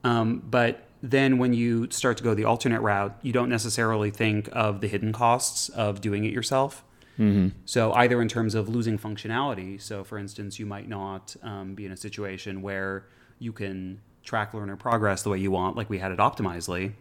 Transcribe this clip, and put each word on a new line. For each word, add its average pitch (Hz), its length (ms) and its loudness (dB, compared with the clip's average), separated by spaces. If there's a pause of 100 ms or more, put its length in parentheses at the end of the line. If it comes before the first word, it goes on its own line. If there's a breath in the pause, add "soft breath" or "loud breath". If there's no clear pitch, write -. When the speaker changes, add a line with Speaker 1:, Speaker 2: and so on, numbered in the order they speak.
Speaker 1:
Um, 117 460 2
but 117 340 2 (180)
then 135 380 4
when 123 140 4
you 117 360 2
start - 280 0
to - 60 -10
go 117 120 4
the 107 100 0
alternate 113 360 2
route, 101 420 2
you 127 100 -2
don't 123 160 2
necessarily 110 600 2
think 107 400 2
of 107 280 0
the 104 80 -2
hidden 104 240 0
costs 120 580 2
of 104 320 -2
doing 104 220 0
it 107 80 0
yourself. 135 520 -2 (360 soft breath)
Speaker 2:
Mm-hmm. 101 300 6 (160)
Speaker 1:
So 110 280 2
either 123 280 6
in 113 60 2
terms 110 280 0
of 110 140 0
losing 113 280 0
functionality, 104 840 -6
so 101 220 -10
for 107 140 -10
instance, 101 420 -10
you 110 60 -8
might 101 220 -10
not, 98 560 -10
um, 98 300 -10
be 101 120 -12
in 95 60 -10
a 92 60 -12
situation 98 640 -8
where 98 440 -6 (340 soft breath)
you 117 120 -8
can 98 500 -8 (220)
track 104 300 -2
learner 101 220 -8
progress 107 480 0
the 107 60 -2
way 95 100 0
you 98 120 2
want, 92 240 2
like 107 140 -4
we 113 100 -2
had 95 120 -4
at 90 80 -4
Optimizely 95 800 0